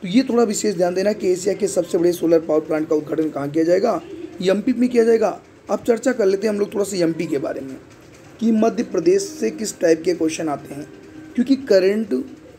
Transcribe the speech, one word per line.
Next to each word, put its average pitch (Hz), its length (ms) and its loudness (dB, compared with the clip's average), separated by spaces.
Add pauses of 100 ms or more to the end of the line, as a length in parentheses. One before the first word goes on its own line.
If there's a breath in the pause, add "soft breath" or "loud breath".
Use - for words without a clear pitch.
तो 196 60 -8
ये 220 140 4
थोड़ा 240 200 2
विशेष 208 320 -2
ध्यान 180 200 0
देना 190 180 0
कि 214 160 -2
एशिया 180 260 0
के 190 140 -2
सबसे 180 300 0
बड़े 175 140 4
solar 165 280 2
power 156 200 0
plant 156 280 -4
का - 60 0
उद्घाटन 151 340 -2
कहाँ 143 220 -6
किया 160 140 0
जाएगा? 185 380 2 (400)
एमपी 190 300 0
में 247 160 2
किया 240 160 4
जाएगा। 220 360 2 (300)
अब 202 160 -4
चर्चा 240 260 2
कर 226 140 0
लेते 196 200 0
हैं 214 80 0
हम 202 60 -2
लोग 208 140 -4
थोड़ा 202 100 -2
सा 196 120 -8
एमपी 165 300 0
के 147 120 -2
बारे - 220 -6
में 135 160 -12 (640)
कि 226 120 2
मध्य 220 300 2
प्रदेश 185 400 2
से - 280 -4
किस - 300 -8
type 165 240 4
के 175 100 2
question 160 340 -2
आते 143 260 -8
हैं, 143 180 -14 (420)
क्योंकि 254 220 2
current 202 680 2 (340)